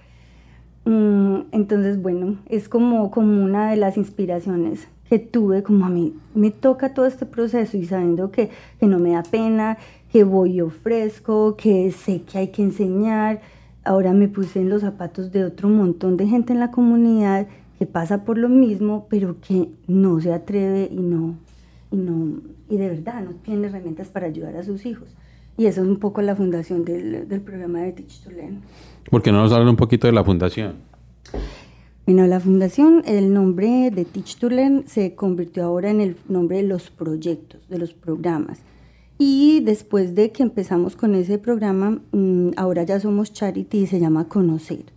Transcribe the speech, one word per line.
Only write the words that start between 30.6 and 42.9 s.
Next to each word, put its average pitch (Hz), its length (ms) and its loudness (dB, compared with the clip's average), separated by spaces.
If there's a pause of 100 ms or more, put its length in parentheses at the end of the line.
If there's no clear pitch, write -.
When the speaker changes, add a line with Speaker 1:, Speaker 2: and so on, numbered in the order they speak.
Speaker 1:
Bueno, 185 220 6
la 180 120 2
fundación, 190 680 4
el 202 280 2
nombre 202 580 2
de 180 140 -4
Teach - 320 -12
to 240 120 -2
Learn 269 380 2
se 190 280 -2
convirtió 180 500 -4
ahora 180 260 -2
en 214 100 2
el 185 140 -2 (120)
nombre 180 300 0
de 196 60 0
los 190 260 -4
proyectos, 160 800 -8
de 185 80 -8
los 170 160 -6
programas. 160 640 -6 (580)
Y 285 440 4
después 208 540 -2
de 220 160 2
que 247 120 -4
empezamos 185 520 -2
con 208 180 0
ese 190 240 0
programa, 208 640 -2 (120)
mm, 185 460 2
ahora 180 260 -2
ya 196 160 -2